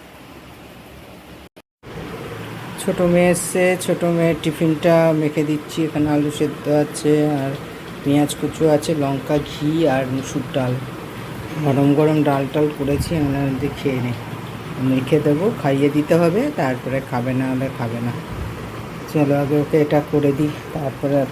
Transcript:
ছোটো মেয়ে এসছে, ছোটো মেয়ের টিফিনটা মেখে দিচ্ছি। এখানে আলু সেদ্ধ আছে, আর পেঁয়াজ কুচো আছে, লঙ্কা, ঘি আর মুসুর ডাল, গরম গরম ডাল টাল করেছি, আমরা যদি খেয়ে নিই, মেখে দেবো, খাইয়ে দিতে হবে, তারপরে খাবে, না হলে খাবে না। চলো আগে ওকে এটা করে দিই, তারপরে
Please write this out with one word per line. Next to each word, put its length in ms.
ছোটো 220
মেয়ে 240
এসছে, 500
ছোটো 300
মেয়ের 320
টিফিনটা 680
মেখে 320
দিচ্ছি। 400
এখানে 260
আলু 200
সেদ্ধ 380
আছে, 600
আর 200
পেঁয়াজ 300
কুচো 340
আছে, 260
লঙ্কা, 440
ঘি 500
আর 180
মুসুর 360
ডাল, 200
গরম 300
গরম 280
ডাল 300
টাল 140
করেছি, 380
আমরা 300
যদি 300
খেয়ে 240
নিই, 160
মেখে 400
দেবো, 300
খাইয়ে 260
দিতে 260
হবে, 420
তারপরে 440
খাবে, 220
না 180
হলে 180
খাবে 220
না। 120
চলো 220
আগে 260
ওকে 200
এটা 200
করে 200
দিই, 180
তারপরে 600